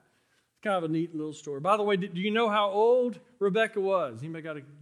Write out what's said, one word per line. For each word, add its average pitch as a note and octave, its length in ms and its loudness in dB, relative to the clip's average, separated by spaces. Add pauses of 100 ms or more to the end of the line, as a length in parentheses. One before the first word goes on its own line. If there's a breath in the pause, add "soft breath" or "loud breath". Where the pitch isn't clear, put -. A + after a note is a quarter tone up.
(640)
Kind G3 140 2
of E3 80 -2
a - 20 -2
neat E3 260 -2
little D3+ 200 -6
story. C#3+ 260 -10
By F#3 160 4
the G#3 80 0
way, G3+ 140 2
do, F#3+ 100 -2
do F3 140 -6
you G#3 100 0
know A3+ 180 2
how G#3 200 2
old A#3 500 4 (200)
Rebecca G#3 420 0
was? E3+ 420 0
Anybody D#3+ 200 -10
got D#3 120 -10
a C#3+ 60 -12 (200)